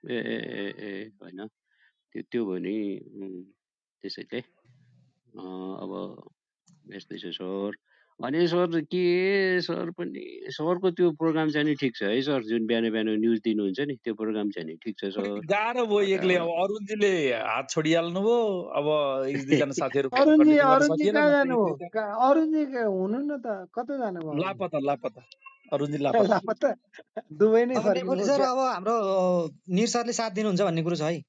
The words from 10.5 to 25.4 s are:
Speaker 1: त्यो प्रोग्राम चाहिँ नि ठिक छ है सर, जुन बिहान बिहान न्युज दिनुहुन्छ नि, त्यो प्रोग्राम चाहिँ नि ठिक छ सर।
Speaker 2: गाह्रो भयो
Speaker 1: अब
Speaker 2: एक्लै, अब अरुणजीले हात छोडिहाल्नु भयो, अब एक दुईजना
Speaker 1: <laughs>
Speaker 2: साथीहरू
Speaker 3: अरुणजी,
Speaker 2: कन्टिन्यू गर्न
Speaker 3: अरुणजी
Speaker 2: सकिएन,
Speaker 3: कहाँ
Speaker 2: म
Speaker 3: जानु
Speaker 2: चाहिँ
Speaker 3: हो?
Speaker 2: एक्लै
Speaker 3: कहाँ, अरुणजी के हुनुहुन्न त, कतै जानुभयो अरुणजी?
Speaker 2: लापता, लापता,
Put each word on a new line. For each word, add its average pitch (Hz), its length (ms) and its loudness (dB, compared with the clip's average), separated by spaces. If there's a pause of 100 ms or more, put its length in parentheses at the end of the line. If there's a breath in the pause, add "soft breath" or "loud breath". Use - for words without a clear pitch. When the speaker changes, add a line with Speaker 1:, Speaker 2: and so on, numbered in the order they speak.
Speaker 1:
त्यो 175 200 2
प्रोग्राम 156 380 0
चाहिँ 151 180 0
नि 151 80 2
ठिक 131 200 -2
छ - 80 -6
है 110 180 0
सर, 135 220 0
जुन 113 240 -2
बिहान 113 240 2
बिहान 110 180 0
न्युज 110 340 2
दिनुहुन्छ 104 360 0
नि, 143 240 -4
त्यो 113 120 -4
प्रोग्राम 107 340 -4
चाहिँ 87 180 -8
नि 80 80 -10
ठिक 104 240 -10
छ - 60 -8
सर। 101 400 -4
Speaker 2:
गाह्रो 226 420 0
भयो 208 120 2
Speaker 1:
अब 202 40 4
Speaker 2:
एक्लै, 190 320 2
अब 170 140 0
अरुणजीले 196 840 0
हात 110 360 -4
छोडिहाल्नु 165 520 0
भयो, 214 400 2
अब 147 260 -2 (400)
एक 139 180 -4
दुईजना 139 280 2
Speaker 1:
<laughs> 139 100 -2
Speaker 2:
साथीहरू 135 300 0
Speaker 3:
अरुणजी, 294 240 8
Speaker 2:
कन्टिन्यू 302 300 8
गर्न 262 80 8
Speaker 3:
अरुणजी 294 220 4
Speaker 2:
सकिएन, 302 180 2
Speaker 3:
कहाँ 294 140 6
Speaker 2:
म - 20 6
Speaker 3:
जानु 277 240 2
Speaker 2:
चाहिँ - 20 4
Speaker 3:
हो? 202 120 4
Speaker 2:
एक्लै 175 200 -6
Speaker 3:
कहाँ, 220 420 2
अरुणजी 311 340 4
के 262 140 -6
हुनुहुन्न 226 580 -2
त, 208 360 -8
कतै 247 240 -6
जानुभयो 180 340 -6
अरुणजी? 151 140 -2
Speaker 2:
लापता, 185 340 -4
लापता, 139 420 -4 (520)